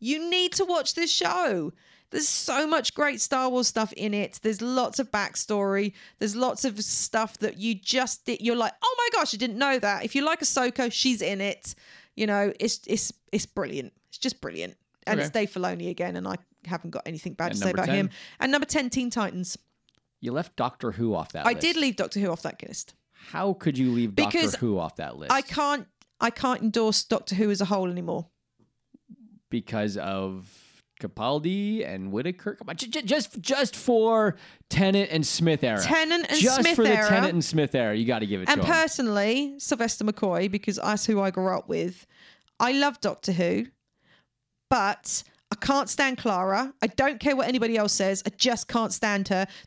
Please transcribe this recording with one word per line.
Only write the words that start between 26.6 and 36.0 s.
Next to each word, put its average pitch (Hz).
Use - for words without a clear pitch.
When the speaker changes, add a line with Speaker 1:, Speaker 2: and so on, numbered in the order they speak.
Speaker 1:
endorse 220
Doctor -
Who 208
as 196
a -
whole 185
anymore. 175
Speaker 2:
Because 107
of 95
Capaldi 170
and 95
Whitaker? 175
Come 202
on, 160
j-, 254
j-, 294
just, 240
just 269
for 220
Tennant 196
and 156
Smith 165
era. 110
Speaker 1:
Tennant 320